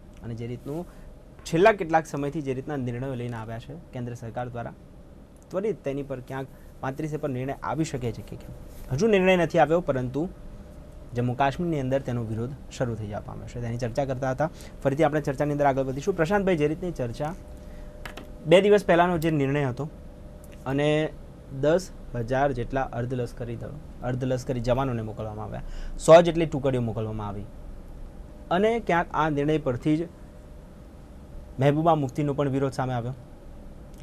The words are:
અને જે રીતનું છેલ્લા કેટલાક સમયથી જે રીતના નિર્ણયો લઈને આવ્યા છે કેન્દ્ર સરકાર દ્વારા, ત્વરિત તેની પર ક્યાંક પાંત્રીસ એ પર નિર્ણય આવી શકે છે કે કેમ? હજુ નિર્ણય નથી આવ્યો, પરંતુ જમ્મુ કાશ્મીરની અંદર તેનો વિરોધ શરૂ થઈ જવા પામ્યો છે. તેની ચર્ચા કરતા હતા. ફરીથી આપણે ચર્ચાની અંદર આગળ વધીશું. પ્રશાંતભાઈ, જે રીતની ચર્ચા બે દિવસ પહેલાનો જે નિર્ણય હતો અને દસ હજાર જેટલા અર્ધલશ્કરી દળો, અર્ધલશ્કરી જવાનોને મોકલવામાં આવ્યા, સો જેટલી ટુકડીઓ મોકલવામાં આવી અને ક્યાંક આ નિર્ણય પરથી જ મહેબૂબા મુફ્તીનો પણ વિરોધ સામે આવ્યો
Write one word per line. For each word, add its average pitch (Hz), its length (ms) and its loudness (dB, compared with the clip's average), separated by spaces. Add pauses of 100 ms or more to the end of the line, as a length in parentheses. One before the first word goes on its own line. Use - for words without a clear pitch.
(240)
અને 117 100 -8
જે 117 120 -8
રીતનું 135 400 -8 (680)
છેલ્લા 185 200 8
કેટલાક 160 340 0
સમયથી 143 360 -4
જે 135 120 -2
રીતના 143 220 -6
નિર્ણયો 127 380 -4
લઈને 120 220 -6
આવ્યા 113 220 -8
છે 135 160 -14 (180)
કેન્દ્ર 120 220 -8
સરકાર 120 340 -8
દ્વારા, 120 240 -8 (760)
ત્વરિત 190 360 -2
તેની 139 180 -2
પર 135 180 -8
ક્યાંક 135 260 -8 (340)
પાંત્રીસ 147 340 -4
એ - 20 -2
પર 147 120 -2
નિર્ણય 131 240 -2 (100)
આવી 127 220 0
શકે 120 280 -4
છે 107 100 -8
કે - 140 -12
કેમ? - 140 -14 (420)
હજુ 151 140 4
નિર્ણય 190 300 8
નથી 170 220 4
આવ્યો, 156 220 6
પરંતુ 135 480 -2 (880)
જમ્મુ 123 200 0
કાશ્મીરની 139 460 2
અંદર 131 200 2
તેનો 120 220 -4
વિરોધ 113 280 -4 (220)
શરૂ 120 220 -2
થઈ 107 120 -6
જવા 104 140 -6
પામ્યો 107 280 -12
છે. 123 120 -8
તેની 117 180 -4
ચર્ચા 123 260 0
કરતા 131 260 -2
હતા. 190 200 0 (340)
ફરીથી 139 200 4
આપણે 151 160 4
ચર્ચાની 147 320 0
અંદર 143 140 2
આગળ 135 160 4
વધીશું. 135 340 -2
પ્રશાંતભાઈ, 185 400 2
જે 147 120 4
રીતની 175 220 -4
ચર્ચા 147 440 -4 (1120)
બે 170 140 10
દિવસ 202 240 6
પહેલાનો 175 340 6
જે 160 120 2
નિર્ણય 143 380 2
હતો 131 200 -4 (800)
અને 151 420 2 (520)
દસ 160 300 4 (240)
હજાર 131 380 2
જેટલા 123 300 -2
અર્ધલશ્કરી 120 720 -4
દળો, 113 140 -10 (320)
અર્ધલશ્કરી 127 580 -2
જવાનોને 123 420 2
મોકલવામાં 107 420 -8
આવ્યા, 117 180 -8 (360)
સો 165 240 12
જેટલી 170 240 4
ટુકડીઓ 131 340 0
મોકલવામાં 110 480 -4
આવી 104 160 -8 (1080)
અને 214 300 4
ક્યાંક 175 340 2
આ 156 160 2
નિર્ણય 147 280 2
પરથી 139 380 2
જ 170 120 -2 (1500)
મહેબૂબા 151 340 6
મુફ્તીનો 143 400 0
પણ 143 140 2
વિરોધ 135 240 0
સામે 127 220 -2
આવ્યો 123 200 -4 (880)